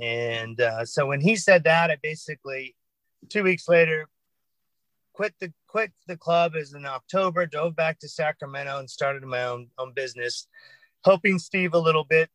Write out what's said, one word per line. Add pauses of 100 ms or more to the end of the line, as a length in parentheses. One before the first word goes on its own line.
And,
uh,
so
when
he
said
that,
I
basically (520)
two
weeks
later (1080)
quit
the, (140)
quit (140)
the
club
is
in
October,
drove
back
to
Sacramento
and
started
my
own, (100)
own
business, (560)
helping
Steve
a
little
bit,